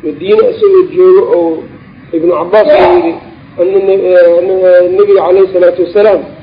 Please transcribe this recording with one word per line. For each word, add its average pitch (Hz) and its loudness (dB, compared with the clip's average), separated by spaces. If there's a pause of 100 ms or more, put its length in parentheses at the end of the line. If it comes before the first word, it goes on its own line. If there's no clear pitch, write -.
Madiine 370 -2
isagoo 381 0 (120)
joogo 370 2 (140)
oo - -4 (500)
Ibnu 170 -2
Cabbaas 175 0
uu 180 2
yidhi, 165 -2 (460)
anna 190 0
ne-, 190 -2
eh, 175 2
anna, 190 -2 (140)
eh, 180 2
nebiga 196 0
alayhi 185 0
salaatu 180 0
wasalaam 202 0 (220)